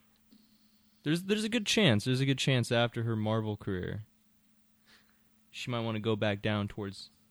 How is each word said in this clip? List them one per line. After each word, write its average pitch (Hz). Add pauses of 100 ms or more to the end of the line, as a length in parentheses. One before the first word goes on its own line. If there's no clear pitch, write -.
(1040)
there's, 170
there's 208
a 220
good 220
chance. 135
There's 127
a 135
good 135
chance 127
after 117
her 113
Marvel 107
career, 92 (1500)
she -
might 117
wanna 113
go 110
back 104
down 104
towards 98 (220)